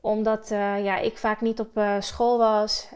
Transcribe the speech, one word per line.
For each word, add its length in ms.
Omdat, 500
eh, 320
ja, 140
ik 200
vaak 240
niet 180
op, 180
eh, 220
school 380
was. 580